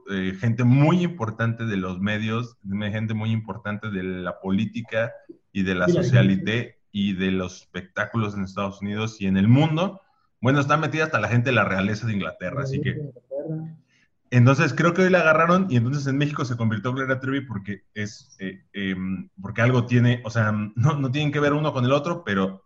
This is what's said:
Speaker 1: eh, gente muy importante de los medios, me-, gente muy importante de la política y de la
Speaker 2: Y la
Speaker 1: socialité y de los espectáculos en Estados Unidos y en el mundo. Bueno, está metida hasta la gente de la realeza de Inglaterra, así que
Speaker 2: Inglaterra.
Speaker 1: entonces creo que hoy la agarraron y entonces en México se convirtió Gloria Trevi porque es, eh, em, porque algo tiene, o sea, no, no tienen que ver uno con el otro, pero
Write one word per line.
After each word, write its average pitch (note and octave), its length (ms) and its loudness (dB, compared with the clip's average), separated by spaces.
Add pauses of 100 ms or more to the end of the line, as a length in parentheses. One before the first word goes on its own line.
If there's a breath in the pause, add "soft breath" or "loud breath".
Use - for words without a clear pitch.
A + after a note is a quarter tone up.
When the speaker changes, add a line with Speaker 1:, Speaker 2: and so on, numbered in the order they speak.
(100)
Speaker 1:
eh, F#2+ 280 -4
gente A#2+ 260 0
muy D3 380 4
importante A2+ 640 -4
de G#2+ 140 -2
los F#2 220 -4
medios, A2 600 -4
me-, G2+ 280 -6
gente A2 240 -4
muy A2 180 -2
importante G#2+ 580 -6
de F#2+ 120 -6
la F2+ 380 -6
política A2 720 -2 (400)
y G2 100 -2
de F#2 120 0
la F2+ 140 0
Speaker 2:
Y F2+ 40 4
la F2 100 2
Speaker 1:
socialité G2 680 2 (200)
y G2+ 220 -2
de F#2+ 160 0
los F#2 320 -4
espectáculos G#2 720 -4
en G2 100 -6
Estados F#2+ 360 -8
Unidos G#2 400 -6
y G2 60 -2
en F#2+ 100 2
el G2 120 4
mundo. D#3+ 520 4 (400 soft breath)
Bueno, C#3 200 2
está C#3+ 180 2
metida D#3 260 -2
hasta C3+ 160 0
la G#2 80 0
gente A#2+ 220 2
de A#2+ 60 2
la G#2 80 4
realeza G2 420 -2
de A2 80 -2
Inglaterra, F2 480 -6
así C2+ 180 -4
que A#2+ 100 -2
Speaker 2:
Inglaterra. D3+ 840 -10 (540)
Speaker 1:
entonces B2+ 440 6
creo F3 180 4
que F3+ 100 2
hoy F#3 80 4
la F3+ 100 6
agarraron E3 500 4
y B2+ 60 2
entonces C#3 300 0
en C3+ 120 0
México D3 260 -2
se B2 120 -4
convirtió A2 360 -2
Gloria C3 280 -2
Trevi C3+ 220 -4
porque G2 400 -10 (120)
es, - 460 -10
eh, F#2+ 320 -12
em, F#2+ 560 -6 (120)
porque G2 220 -4
algo A#2+ 240 2
tiene, A#2+ 380 2
o A2 60 -10
sea, G#2+ 220 2
no, A2+ 460 0
no C3+ 120 -2
tienen D3 220 -2
que D3 80 -2
ver C#3+ 120 2
uno D3 200 0
con B2+ 120 0
el B2+ 80 2
otro, E3+ 320 0
pero G2 420 -2